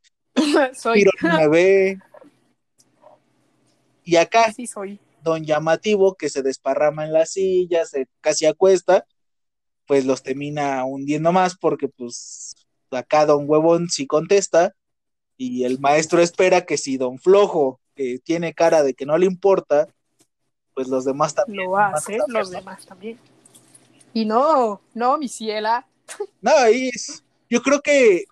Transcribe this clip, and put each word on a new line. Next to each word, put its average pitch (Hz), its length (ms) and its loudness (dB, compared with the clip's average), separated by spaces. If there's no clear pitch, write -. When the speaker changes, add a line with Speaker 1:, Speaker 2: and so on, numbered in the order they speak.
Speaker 1:
<laughs> 294 400 0
Soy. 226 260 0
Speaker 2:
Piro 190 120 4
no 330 160 0
me 156 100 4
ve. 190 500 2
Y 170 120 0
acá, 226 360 2
Speaker 1:
Sí, 240 140 -14
soy. 202 320 -14
Speaker 2:
don 160 220 -4
Llamativo, 165 680 0
que 147 160 -8
se 139 120 -6
desparrama 147 600 -2
en 156 80 -8
la 160 140 2
silla, 180 580 -2
se 139 240 -8
casi 156 260 -2
acuesta, 190 600 2
pues 139 200 0
los 131 160 -2
termina 143 640 -6
hundiendo 147 480 -4
más 185 240 0
porque, 151 320 -4
pues, - 680 -16
acá 151 360 0
don 147 220 2
Huevón 165 420 2
sí 139 160 -6
contesta 175 680 0
y 123 280 -6
el 127 160 -4
maestro 160 420 2
espera 180 420 2
que 151 140 -4
si 135 180 -6
don 127 220 -4
Flojo, 180 640 2
que 127 280 -6
tiene 165 320 -4
cara 165 280 2
de 135 120 0
que 131 120 -10
no 156 120 0
le 185 80 2
importa, 180 640 0
pues 131 140 -6
los 131 160 -4
demás 147 300 -4
también 185 320 -4
Speaker 1:
Lo 185 60 -4
Speaker 2:
van 196 200 0
a 151 40 -4
Speaker 1:
hace, 202 220 -6
Speaker 2:
saber, 294 120 -4
Speaker 1:
los 208 200 -4
Speaker 2:
¿no? 180 80 -12
Speaker 1:
demás 190 280 -20
también. 196 320 -18
Y 220 100 -2
no, 233 560 2
no, 247 240 0
mi 277 100 -6
ciela. 220 580 -4
Speaker 2:
No, 233 160 2
ahí 254 360 4
es, - 300 -14
yo 233 120 0
creo 277 200 2
que 247 500 4